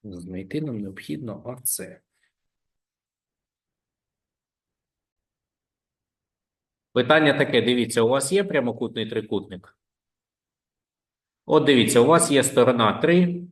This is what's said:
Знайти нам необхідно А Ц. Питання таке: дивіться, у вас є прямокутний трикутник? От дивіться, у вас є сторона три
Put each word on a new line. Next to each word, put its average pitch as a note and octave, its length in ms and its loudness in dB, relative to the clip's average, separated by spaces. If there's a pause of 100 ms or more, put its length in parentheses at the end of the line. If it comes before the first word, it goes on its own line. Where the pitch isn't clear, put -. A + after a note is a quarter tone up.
Знайти F#2 580 -12
нам B2+ 180 -8
необхідно A2 640 -12
А B2+ 160 -14
Ц. - 400 -12 (4000)
Питання C#3+ 440 4
таке: C3 240 2
дивіться, A#2+ 400 0
у A2+ 60 4
вас C3+ 240 -2
є G3+ 120 0
прямокутний A#2 680 -4
трикутник? G#2 680 -8 (1700)
От C#3+ 180 2
дивіться, B2 360 4
у A#2+ 60 6
вас D#3+ 260 2
є C3+ 120 4
сторона A#2+ 580 2
три F3 500 2